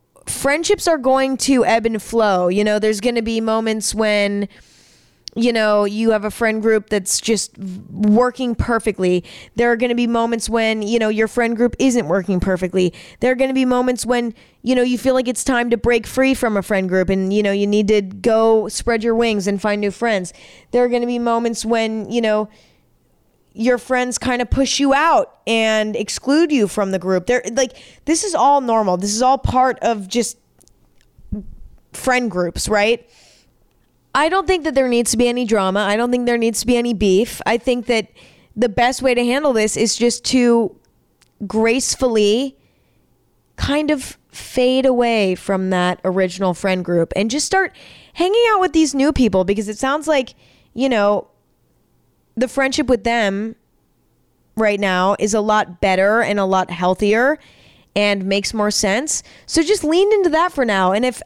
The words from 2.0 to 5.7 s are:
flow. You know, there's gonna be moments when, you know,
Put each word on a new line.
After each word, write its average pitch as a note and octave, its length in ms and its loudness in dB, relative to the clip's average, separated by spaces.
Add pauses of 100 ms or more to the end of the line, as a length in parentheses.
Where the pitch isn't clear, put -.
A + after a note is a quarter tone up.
flow. G3 480 2
You G3+ 140 0
know, G#3+ 160 0
there's G#3+ 200 0
gonna A#3 220 -2
be A3+ 180 -2
moments A3 560 -2
when, G#3 540 0 (840)
you A#3 180 0
know, G#3+ 320 2